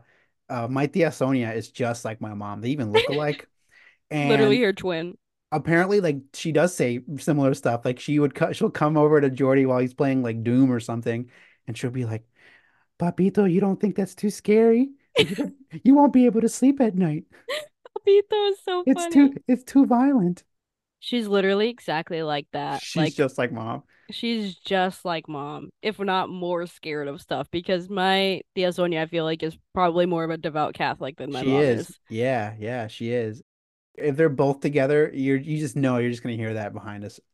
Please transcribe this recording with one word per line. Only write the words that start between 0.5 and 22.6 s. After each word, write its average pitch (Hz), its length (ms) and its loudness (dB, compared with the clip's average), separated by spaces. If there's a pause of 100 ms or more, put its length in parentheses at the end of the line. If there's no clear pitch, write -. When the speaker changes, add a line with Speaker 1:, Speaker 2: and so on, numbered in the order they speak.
Speaker 1:
my 135 180 -2
tia 151 240 0
Sonia 131 400 -2
is 110 200 -8
just 117 340 -6
like 113 160 -10
my 107 120 -10
mom. 104 280 -10
They 120 80 -6
even 143 220 -4
look - 180 2
Speaker 2:
<laughs> - 0 -
Speaker 1:
alike. 147 380 -4 (760)
Speaker 2:
Literally - 360 4
Speaker 1:
And - 20 2
Speaker 2:
her 196 120 2
twin. 175 440 -6 (340)
Speaker 1:
apparently, 170 500 2
like, 151 160 0 (160)
she - 180 -6
does 156 240 4
say 123 260 -2 (160)
similar 143 380 2
stuff. 117 300 -2
Like, 123 140 -2
she 147 200 0
would 143 160 2
co-, 170 180 0
she'll 110 180 0
come 156 260 0
over 151 240 6
to 139 80 4
Jordy 135 360 4
while 127 140 2
he's 127 160 -2
playing, 135 280 0
like, 113 200 -4
Doom 127 280 4
or 120 80 0
something, 117 500 -6 (380)
and 113 100 -10
she'll 123 140 -4
be 127 140 -4
like, 113 180 -6 (760)
"Papito, 190 520 2
you 185 100 2
don't 190 200 0
think 196 140 0
that's 196 200 -4
too 208 160 -2
scary? 226 600 4 (260)
Speaker 2:
<laughs> - 640 -4
Speaker 1:
You 269 120 8
won't 285 180 6
be 254 140 6
able 220 140 2
to 226 80 2
sleep 277 320 2
at 214 140 2
night." 165 300 0 (720)
Speaker 2:
Papito 403 540 2
is 392 120 -6
so 359 220 -4
Speaker 1:
It's 359 100 4
Speaker 2:
funny. 349 120 -2
Speaker 1:
too, 285 260 6 (140)
it's 247 160 0
too 277 220 4
violent. 233 580 2 (560)
Speaker 2:
She's 233 280 -6
literally 196 420 2
exactly 165 540 -6
like 147 300 -4
that. 143 300 -6